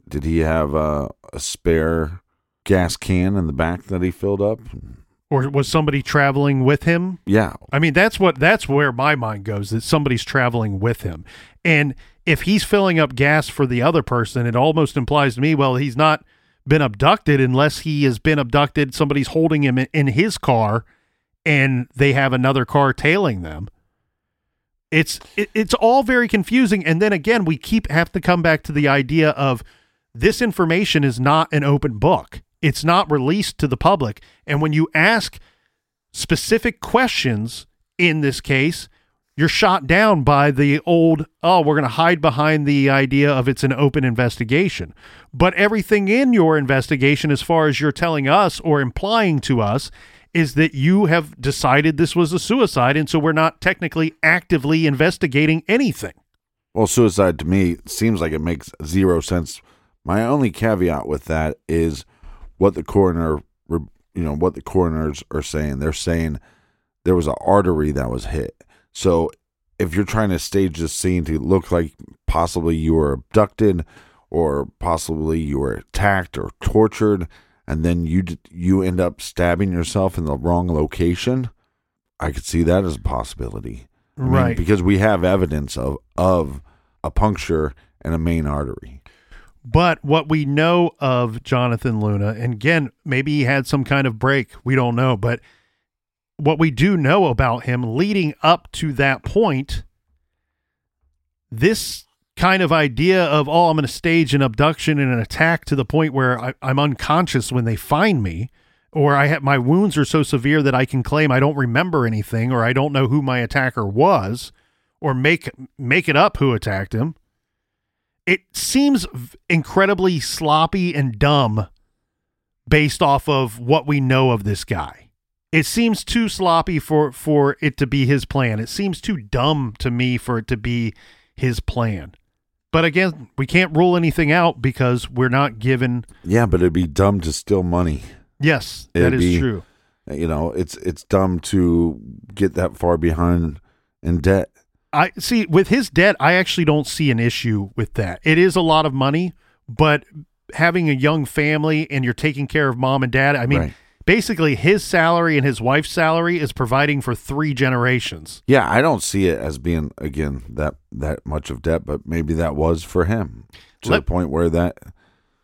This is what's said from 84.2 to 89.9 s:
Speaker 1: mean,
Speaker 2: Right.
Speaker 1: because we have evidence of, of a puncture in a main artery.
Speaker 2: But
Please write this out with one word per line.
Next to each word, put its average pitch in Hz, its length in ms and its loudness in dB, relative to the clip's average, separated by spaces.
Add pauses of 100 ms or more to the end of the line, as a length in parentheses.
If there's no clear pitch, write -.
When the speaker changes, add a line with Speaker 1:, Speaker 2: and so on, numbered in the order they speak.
Speaker 1:
mean, 131 80 0
Speaker 2:
Right. 127 260 0
Speaker 1:
because 90 240 0
we 95 160 2
have 98 260 2
evidence 82 540 0
of, 65 220 -6 (180)
of 85 420 0 (440)
a 78 80 -8
puncture 85 640 -2 (280)
in 80 100 -4
a 82 40 -2
main 80 300 -2
artery. 69 560 -8 (640)
Speaker 2:
But 165 320 2